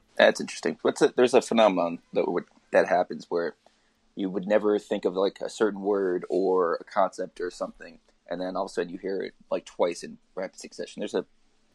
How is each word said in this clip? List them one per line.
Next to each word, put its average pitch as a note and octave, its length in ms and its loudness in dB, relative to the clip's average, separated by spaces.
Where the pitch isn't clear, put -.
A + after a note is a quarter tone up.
That's G#2+ 240 6
interesting. - 400 -6
What's - 200 0
a, D3 140 4
there's B2 180 4
a G#3 80 8
phenomenon F#2 580 2
that E2 160 0
would, F2 160 -2
that F#2 160 6
happens F2+ 420 0
where E2+ 260 -2
you G2 120 -2
would F#2 180 -6
never G#2 320 2
think G2+ 240 -6
of, F#2+ 100 0
like, F#2+ 280 -2
a - 80 -6
certain G2+ 320 -2
word F#2+ 480 0
or F2+ 460 0
a - 100 -10
concept - 560 -4
or F2+ 100 -6
something, E2+ 480 -12
and F2 100 -6
then F#2 160 -6
all F#2+ 80 -4
of G2 80 -10
a - 20 -16
sudden F2 200 -4
you F#2+ 40 -10
hear F#2+ 220 -4
it, F#2+ 140 -8
like, F#2 140 -4
twice - 380 -2
in D#2 140 -14
rapid F#2 220 -8
succession. - 440 -12
There's G#2+ 120 -8
a F#2 120 -2